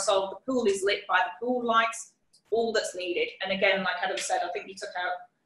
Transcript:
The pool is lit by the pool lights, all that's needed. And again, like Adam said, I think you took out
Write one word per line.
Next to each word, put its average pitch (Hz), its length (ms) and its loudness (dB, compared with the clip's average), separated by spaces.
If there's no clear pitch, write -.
The 196 460 0
pool 240 140 2
is 196 160 2
lit 202 240 0
by 185 140 4
the - 260 -2
pool 247 180 0
lights, 226 480 2
all 226 220 2
that's - 220 0
needed. 175 340 -2
And 190 100 -2
again, 196 320 4
like 180 180 0
Adam - 160 -2
said, - 240 0
I - 100 -4
think 202 160 -6
you 190 60 -14
took - 240 -10
out 180 140 -2